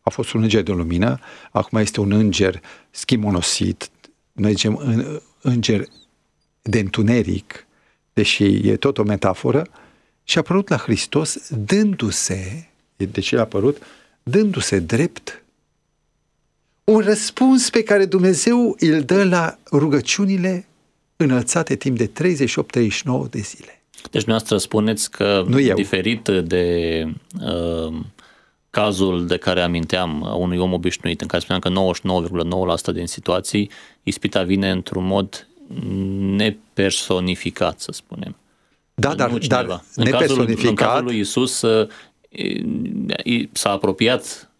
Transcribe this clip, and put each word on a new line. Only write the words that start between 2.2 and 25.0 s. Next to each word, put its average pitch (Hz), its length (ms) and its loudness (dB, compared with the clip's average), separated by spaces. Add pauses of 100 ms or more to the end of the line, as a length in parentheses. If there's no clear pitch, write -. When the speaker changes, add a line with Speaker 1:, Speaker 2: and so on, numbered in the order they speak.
Speaker 1:
schimonosit, 95 1000 -2 (420)
noi 104 180 0
zicem 107 260 0
în, 131 440 -2 (200)
înger 117 440 0 (760)
de 113 160 0
întuneric, 104 880 0 (460)
deși 101 560 2
e 104 80 2
tot - 220 0
o 110 40 0
metaforă, 104 640 0 (580)
și - 140 0
a - 20 4
apărut 185 280 0
la 151 80 2
Hristos - 720 -2
dându-se, 120 1200 -2 (280)
de 98 240 -4
ce 120 160 -2
a 123 40 4
apărut? 113 420 0 (400)
Dându-se 151 560 0
drept 113 680 -2 (1400)
un 214 140 6
răspuns 220 720 4
pe 226 120 2
care 202 220 4
Dumnezeu 190 720 4
îl 156 240 4
dă 190 220 4
la 175 340 2 (140)
rugăciunile 180 960 2 (500)
înălțate 131 600 2
timp 131 200 -2
de 113 100 2
treizeci 151 420 0
și - 100 -2
opt, - 120 -4
treizeci 113 260 2
și - 100 -6
nouă 127 200 -2
de 117 140 -8
zile. - 400 -16 (220)
Speaker 2:
Deci - 200 -2
dumneavoastră 110 360 0
spuneți 107 520 0